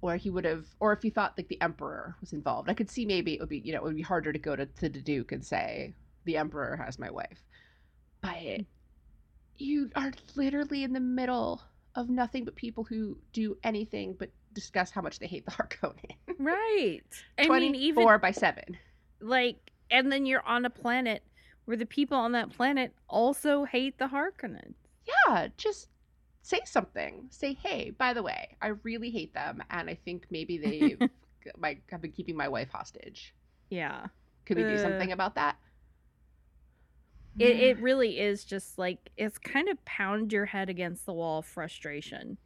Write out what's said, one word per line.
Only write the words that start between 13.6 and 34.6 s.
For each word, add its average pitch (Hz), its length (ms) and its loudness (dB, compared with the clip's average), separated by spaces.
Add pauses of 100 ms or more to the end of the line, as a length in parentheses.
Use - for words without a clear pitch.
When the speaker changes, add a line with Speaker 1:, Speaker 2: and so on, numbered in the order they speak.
Speaker 1:
anything 208 560 -4
but 185 120 -10 (220)
discuss - 380 -2
how 202 120 -6
much 160 160 -6
they 180 80 -10
hate 180 180 -8
the - 80 -8
<laughs> - 100 -12
Harkonnen. - 540 -6 (220)
Speaker 2:
Right. 339 640 0 (360)
I 294 100 6
mean, 262 260 6
even 277 200 2 (100)
Speaker 1:
Twenty-four 214 140 12
by 185 120 4
seven. - 480 0 (420)
Speaker 2:
like, 247 520 0 (180)
and 262 200 6
then 277 140 2
you're 262 220 2
on 240 180 2
a 247 60 0
planet 240 520 0 (440)
where 233 100 0
the 226 80 0
people 285 320 2
on 233 160 2
that 240 180 0
planet 262 440 2 (140)
also 285 560 4
hate 262 340 0
the 269 80 0
Harkonnen. 277 680 -4 (560)
Speaker 1:
Yeah, 214 200 4 (100)
just - 300 -4 (540)
say 415 220 0
something. 185 680 -2
Say, 277 220 -4
"Hey, - 380 -6
by 247 240 0
the 233 80 -4
way, - 400 -6
I 208 60 0 (140)
really 226 280 -4
hate 175 240 -6
them, 143 360 -6
and 165 200 -6
I 165 40 -6
think 175 360 -10
maybe 160 280 -4
Speaker 2:
<laughs> 208 420 2
Speaker 1:
they 247 80 4 (500)
might 147 320 -4
have 170 100 -10
been 160 120 -8
keeping 170 240 -8
my 143 120 -2
wife 131 220 -2
hostage." - 640 -12 (340)
Speaker 2:
Yeah. 160 380 -6 (400)
Speaker 1:
Could 190 100 2
we 226 80 4